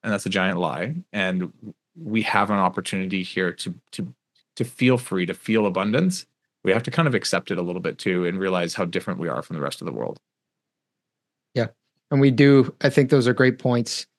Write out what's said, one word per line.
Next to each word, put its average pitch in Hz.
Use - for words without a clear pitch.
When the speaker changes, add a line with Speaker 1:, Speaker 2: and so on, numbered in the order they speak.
Speaker 1:
And 107
that's 98
a 92
giant 95
lie. 87
And 92
we 110
have 101
an 101
opportunity 95
here 90
to, 87
to, 98
to 120
feel 123
free, 95
to 92
feel 110
abundance. 107
We 95
have 113
to -
kind 160
of 123
accept -
it 90
a 90
little 87
bit -
too 90
and 90
realize 90
how 95
different 90
we 82
are 67
from 82
the 73
rest 69
of -
the 80
world. -
Speaker 2:
Yeah. 117
And 139
we 139
do, 139
I 143
think 131
those 131
are 123
great 127
points. 120